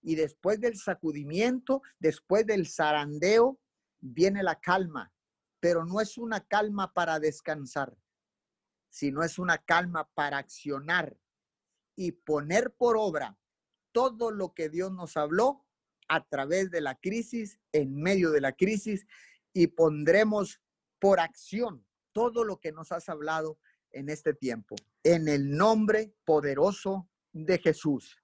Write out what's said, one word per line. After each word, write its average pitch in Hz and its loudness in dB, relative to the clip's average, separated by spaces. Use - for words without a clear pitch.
Y 160 -2
después 170 -2
del 233 -2
sacudimiento, 190 -2
después 180 0
del 196 0
zarandeo, 156 2
viene 185 0
la 170 0
calma. 175 -2
Pero 170 2
no 180 -4
es 214 -4
una 226 -6
calma 208 -2
para 165 0
descansar, 147 -6
sino 143 -4
es 165 -4
una 175 0
calma 170 -2
para 143 -2
accionar 143 -6
y 180 -6
poner 160 0
por 240 2
obra 156 -2
todo 233 0
lo 196 -4
que 160 -4
Dios 180 -4
nos 180 -8
habló 190 0
a 160 0
través 165 -2
de 170 -2
la 139 -4
crisis, 226 -8
en 139 2
medio 180 2
de 151 4
la 135 0
crisis, 202 -2
y 170 4
pondremos 170 2
por 196 4
acción 170 -6
todo 233 0
lo 202 -6
que 160 -8
nos 160 -12
has 165 -8
hablado 156 -6
en 139 -12
este 151 -2
tiempo. 113 -6
En 165 6
el 143 0
nombre 214 4
poderoso 165 0
de 160 0
Jesús 151 -2